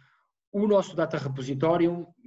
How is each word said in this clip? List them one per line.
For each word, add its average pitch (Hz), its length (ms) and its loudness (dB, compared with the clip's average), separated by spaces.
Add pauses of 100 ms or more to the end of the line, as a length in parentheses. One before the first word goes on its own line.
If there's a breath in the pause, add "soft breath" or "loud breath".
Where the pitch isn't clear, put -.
(520 loud breath)
o, 202 120 -2
o 214 40 2
nosso 196 260 2
data 156 240 -2
repositório, 143 880 0 (220)